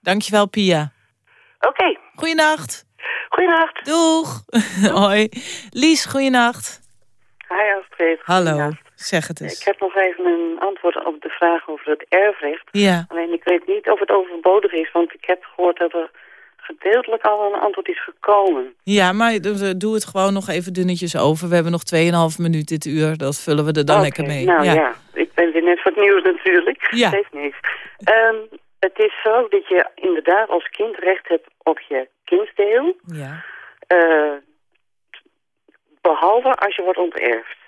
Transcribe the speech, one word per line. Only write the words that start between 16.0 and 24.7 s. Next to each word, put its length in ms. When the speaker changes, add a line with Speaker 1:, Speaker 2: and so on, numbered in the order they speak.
Speaker 3:
gedeeltelijk 680
al 300
een 80
antwoord 280
is 160
gekomen. 760
Speaker 1:
Ja, 300
maar 280
do-, 180
do-, 180
doe 180
het 100
gewoon 280
nog 160
even 240
dunnetjes 440
over. 320
We 60
hebben 180
nog 120
tweeënhalf 540
minuut 300
dit 160
uur. 320
Dat 240
vullen 240
we 80
er 120
dan 120
Speaker 3:
Oké, 80
Speaker 1:
lekker 220
mee. 180
Speaker 3:
nou 200
Speaker 1:
Ja. 80